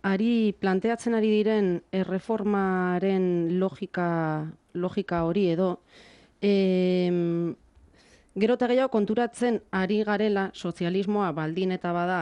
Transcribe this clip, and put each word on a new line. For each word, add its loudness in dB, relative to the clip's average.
ari 2
planteatzen 0
ari 2
diren 2
erreformaren 0
logika, -4
logika -4
hori 2
edo, 0
em, 2
gero 2
eta 0
gehiago 2
konturatzen 0
ari 0
garela 0
sozialismoa -2
baldin -2
eta -4
bada 0